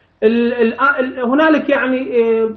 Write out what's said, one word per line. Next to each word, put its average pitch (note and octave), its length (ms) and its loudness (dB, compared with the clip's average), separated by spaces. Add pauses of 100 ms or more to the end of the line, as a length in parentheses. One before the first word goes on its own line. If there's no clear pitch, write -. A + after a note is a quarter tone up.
(240)
ال-، A#3 300 2
ال-، A#3 260 0 (200)
ال-، C4 200 -6
هنالك D4 500 2
يعني، B3+ 300 0
آه، A3+ 580 0